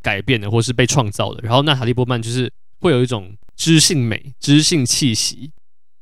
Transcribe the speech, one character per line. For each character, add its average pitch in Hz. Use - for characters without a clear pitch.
改 104
变 113
的， 101
或 113
是 123
被 127
创 113
造 101
的。 -
然 110
后 135
娜 151
塔 127
莉 120
波 123
曼 120
就 110
是 123
会 180
有 127
一 -
种 107
知 160
性 151
美、 117
知 147
性 151
气 120
息。 -